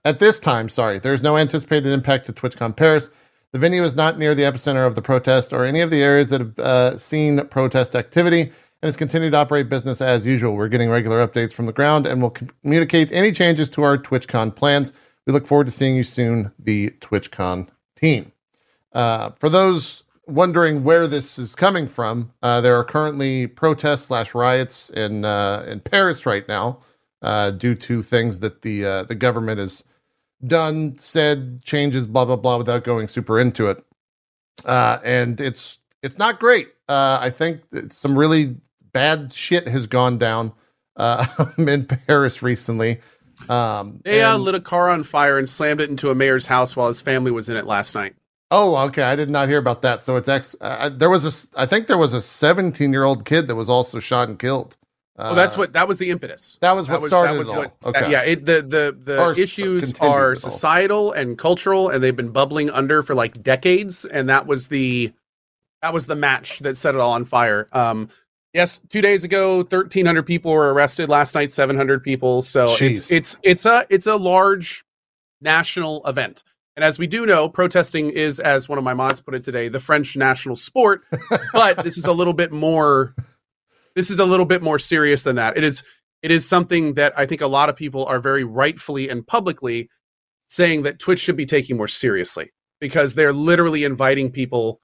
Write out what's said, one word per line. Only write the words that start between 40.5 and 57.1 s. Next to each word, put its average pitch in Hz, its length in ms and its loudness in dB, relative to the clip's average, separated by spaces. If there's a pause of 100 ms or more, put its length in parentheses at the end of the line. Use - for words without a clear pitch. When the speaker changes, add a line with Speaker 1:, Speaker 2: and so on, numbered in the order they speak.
Speaker 1:
uh, 117 280 0 (160)
<laughs> - 160 -4
in 143 300 0
Paris 135 560 0
recently. 117 560 -2 (500)
Um, 110 560 -4
Speaker 2:
They, 208 160 2
uh, 220 140 4
Speaker 1:
and 202 80 -2
Speaker 2:
lit 190 120 0
a 185 60 -6
car 175 280 0
on 175 140 0
fire 143 360 2
and 135 100 -4
slammed 151 320 -2
it 147 80 -2
into 143 220 -2
a 131 40 0
mayor's 131 300 2
house 127 300 0
while 123 140 0
his 117 120 -6
family 131 300 -2
was 113 180 -6
in 117 80 -6
it 101 80 -8
last 101 300 -4
night. 101 200 -6 (360)
Speaker 1:
Oh, 190 240 4 (100)
okay. 143 160 -4
I 131 140 0
did 143 160 -4
not 139 180 0
hear 147 80 2
about 120 240 -2
that. 123 220 0
So 131 120 -2
it's 123 140 -2
ex-, 135 320 -2
uh, 123 280 -6
there 143 200 2
was 180 160 2
a 156 40 -4
s-, - 260 -10
I 131 100 -2
think 214 220 -2
there 190 100 2
was 147 160 2
a 123 80 -4
seventeen-year-old 139 1040 0
kid 160 220 0
that 120 80 -6
was 113 120 -6
also 123 320 0
shot 120 300 -2
and 104 80 -12
killed. 131 400 -6 (400)
Speaker 2:
Oh, 110 160 -6
that's 175 220 2
Speaker 1:
Uh, 196 40 -4
Speaker 2:
what, 160 140 -4
that 170 140 2
was 196 100 -4
the 185 140 -4
impetus. - 500 -12
Speaker 1:
that 180 120 4
was 190 120 -2
Speaker 2:
That 135 80 -4
Speaker 1:
what 156 80 -2
Speaker 2:
was, 151 80 -6
Speaker 1:
started 175 240 4